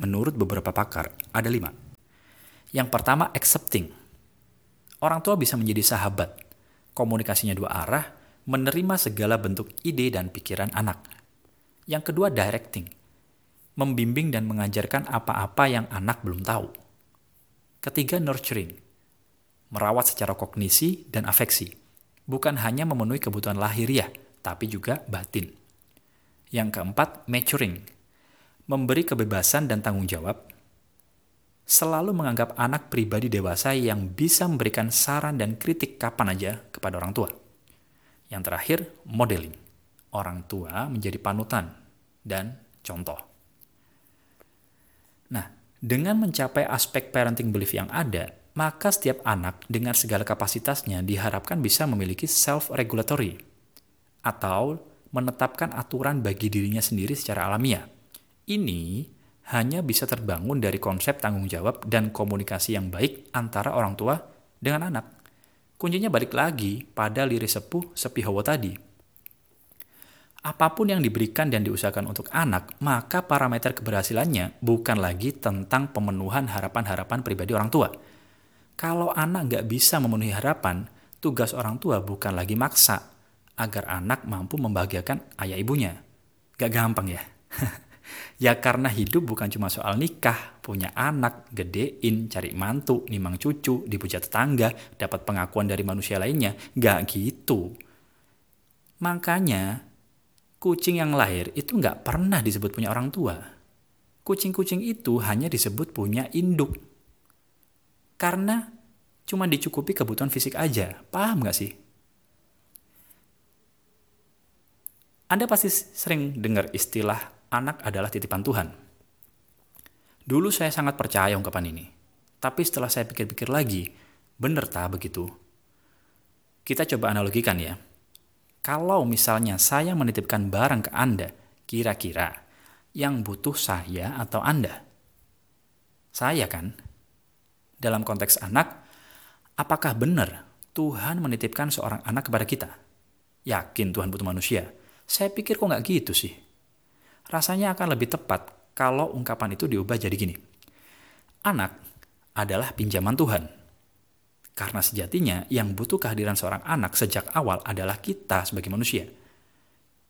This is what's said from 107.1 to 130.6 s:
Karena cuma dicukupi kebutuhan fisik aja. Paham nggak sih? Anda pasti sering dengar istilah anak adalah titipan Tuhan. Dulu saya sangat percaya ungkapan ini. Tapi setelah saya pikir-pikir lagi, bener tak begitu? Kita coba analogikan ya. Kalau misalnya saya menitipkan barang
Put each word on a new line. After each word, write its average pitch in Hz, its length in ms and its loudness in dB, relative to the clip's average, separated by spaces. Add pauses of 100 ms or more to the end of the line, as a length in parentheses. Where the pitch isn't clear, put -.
Karena 196 520 0 (560)
cuma 185 200 0
dicukupi 160 480 0
kebutuhan 131 360 0
fisik - 280 -2
aja. 110 400 0 (120)
Paham 196 320 2
nggak 98 160 0
sih? 101 120 -4 (3500)
Anda 208 180 4
pasti 208 240 4
sering 143 720 -2
dengar 107 340 2
istilah 104 640 -2 (100)
anak 131 360 -2
adalah 101 280 -2
titipan 98 320 -2
Tuhan. 110 240 0 (1600)
Dulu 170 240 2
saya 160 160 0
sangat 143 320 -2
percaya 101 360 2
ungkapan 90 360 -4
ini. 80 120 -12 (540)
Tapi 131 240 -2
setelah 123 300 -2
saya 117 160 -2
pikir-pikir 117 400 -6
lagi, 123 400 0 (480)
bener 143 320 0
tak 90 320 -4
begitu? 90 260 -8 (1400)
Kita 139 220 0
coba 110 320 0
analogikan 101 400 2
ya. 85 180 -4 (880)
Kalau 160 480 2
misalnya 113 480 2
saya 160 400 2
menitipkan 107 560 0
barang 117 340 4